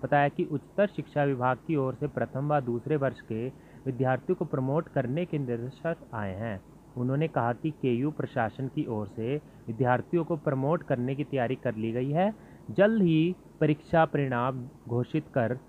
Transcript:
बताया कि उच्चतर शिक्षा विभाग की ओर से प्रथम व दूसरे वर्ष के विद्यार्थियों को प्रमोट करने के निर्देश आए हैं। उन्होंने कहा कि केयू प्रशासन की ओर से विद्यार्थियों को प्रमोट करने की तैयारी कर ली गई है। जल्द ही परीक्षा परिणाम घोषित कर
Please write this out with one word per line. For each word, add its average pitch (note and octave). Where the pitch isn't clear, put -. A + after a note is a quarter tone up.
बताया C#3+
कि F3
उच्चतर D3+
शिक्षा D3
विभाग B2+
की E3
ओर C3
से D3
प्रथम C3+
व D3
दूसरे A#2+
वर्ष C3+
के A2+
विद्यार्थियों C3
को F3+
प्रमोट C#3+
करने C#3
के D#3+
निर्देश C3
आए G#2
हैं। G#2
उन्होंने C3+
कहा B2
कि D#3
केयू C3
प्रशासन B2+
की D3
ओर G#2+
से A#2
विद्यार्थियों B2
को E3
प्रमोट D3
करने C3
की D3
तैयारी B2
कर A2+
ली A2+
गई B2+
है। F#3
जल्द G#3
ही E3
परीक्षा D#3+
परिणाम C3
घोषित B2
कर B2